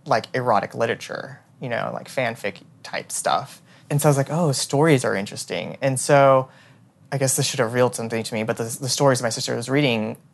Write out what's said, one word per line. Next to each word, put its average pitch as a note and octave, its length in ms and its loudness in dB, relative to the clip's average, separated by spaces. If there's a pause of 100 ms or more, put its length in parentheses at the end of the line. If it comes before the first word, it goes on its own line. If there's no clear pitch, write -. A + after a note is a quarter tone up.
like, A2+ 280 2
erotic B2 420 0
literature, A#2+ 640 -4 (200)
you C3+ 80 -8
know, A2+ 260 -4
like, - 140 -10
fanfic A#2 540 -6 (220)
type - 280 -10
stuff. - 500 -2 (280)
And C#3+ 120 0
so D#3 60 2
I D3 40 8
was C#3 60 2
like, C3+ 140 -2
"Oh, D#3+ 200 2
stories C#3 520 2
are G#2+ 120 0
interesting." G2 680 -6
And C3+ 180 0
so C3+ 480 6 (640)
I C#3 60 -2
guess C3+ 180 0
this C#3 120 0
should C3+ 120 -2
have A#2 140 0
revealed B2 220 2
something A2+ 260 -4
to G#2+ 140 -8
me, A2 80 -2
but A2 140 -2
the, A#2+ 60 -4
the A2+ 240 -6
stories C3 340 4
my A#2+ 80 -2
sister B2 260 -4
was A#2+ 120 -6
reading, B2 500 0 (160)